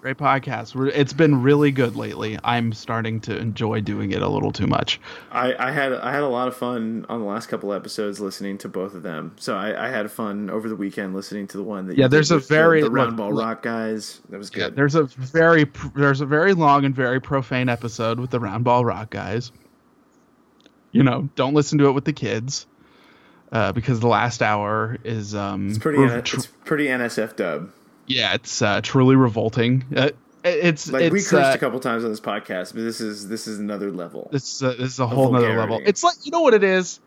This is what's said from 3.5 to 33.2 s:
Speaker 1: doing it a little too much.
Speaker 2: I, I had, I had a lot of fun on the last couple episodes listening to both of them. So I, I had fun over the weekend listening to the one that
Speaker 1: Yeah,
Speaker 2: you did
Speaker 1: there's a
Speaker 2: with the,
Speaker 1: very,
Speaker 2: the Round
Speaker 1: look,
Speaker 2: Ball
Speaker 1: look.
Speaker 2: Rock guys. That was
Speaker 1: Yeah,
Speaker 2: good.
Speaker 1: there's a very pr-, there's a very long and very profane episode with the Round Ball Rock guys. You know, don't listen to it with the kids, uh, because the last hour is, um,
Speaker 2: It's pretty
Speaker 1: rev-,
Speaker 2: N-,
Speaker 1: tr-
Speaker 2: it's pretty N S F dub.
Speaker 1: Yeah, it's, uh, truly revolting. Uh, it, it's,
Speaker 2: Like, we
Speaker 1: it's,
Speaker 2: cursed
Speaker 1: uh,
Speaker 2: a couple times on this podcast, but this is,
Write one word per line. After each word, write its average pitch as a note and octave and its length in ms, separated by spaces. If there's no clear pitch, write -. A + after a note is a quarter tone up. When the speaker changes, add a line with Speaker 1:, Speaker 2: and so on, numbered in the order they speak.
Speaker 1:
doing G#2 320
it F#2+ 80
a F#2+ 80
little G#2 240
too - 140
much. - 340
Speaker 2:
I, B2 220
I C3+ 40
had, C#3 220
I B2 180
had C#3+ 100
a C#3+ 60
lot B2 180
of B2 80
fun A2+ 540
on A#2 120
the G#2+ 60
last G#2 200
couple G2+ 260
episodes G2+ 480
listening G2+ 380
to G2+ 100
both F#2+ 260
of F2 80
them. D#2+ 360
So A#2 180
I, G#2 300
I - 20
had G#2+ 220
fun G#2 400
over A2 180
the A2 80
weekend G2 380
listening G2 340
to - 80
the G2+ 80
one F#2+ 220
that F#2 100
Speaker 1:
Yeah, C3+ 80
Speaker 2:
you B2+ 60
did - 60
Speaker 1:
there's D3+ 140
a E3+ 40
Speaker 2:
with C#3+ 140
the, D3+ 60
Speaker 1:
very, D#3+ 280
Speaker 2:
the C#3+ 80
Round A#2+ 220
Speaker 1:
look, A2+ 40
Speaker 2:
Ball G#2+ 180
Speaker 1:
look. A2 120
Speaker 2:
Rock A2+ 160
guys. A2+ 680
That G2 80
was G2+ 180
Speaker 1:
Yeah, F#2+ 120
Speaker 2:
good. - 100
Speaker 1:
there's C#3 180
a D#3+ 100
very D#3 600
pr-, C#3+ 240
there's C#3 220
a D3 60
very D#3 260
long C#3+ 320
and C3+ 100
very B2+ 240
profane C3 520
episode A#2 500
with B2 100
the B2 100
Round A2 240
Ball B2 200
Rock G#2+ 240
guys. G2+ 440
You B2 120
know, C3+ 340
don't C3+ 160
listen D3+ 280
to C#3 80
it C#3 40
with C3+ 140
the D3+ 80
kids, A#2 520
uh, G2+ 200
because A#2 280
the A#2 80
last A2+ 340
hour A2 640
is, G#2+ 300
um, G2 340
Speaker 2:
It's G#2+ 100
pretty C#3+ 200
Speaker 1:
rev-, C3+ 140
Speaker 2:
N-, A#2+ 100
Speaker 1:
tr- - 140
Speaker 2:
it's C3 100
pretty D3 420
N B2+ 140
S A#2 160
F G#2+ 180
dub. E2+ 340
Speaker 1:
Yeah, A#2+ 260
it's, - 300
uh, G#2 200
truly C3 320
revolting. A#2+ 680
Uh, B2 100
it, D3 120
it's, E3 260
Speaker 2:
Like, D#3 220
we G3 60
Speaker 1:
it's, G3 100
Speaker 2:
cursed C#3+ 220
Speaker 1:
uh, C3 40
Speaker 2:
a A#2+ 40
couple B2+ 200
times A#2 260
on A#2 60
this G#2+ 100
podcast, G2+ 520
but A2+ 120
this A2+ 180
is, G#2 260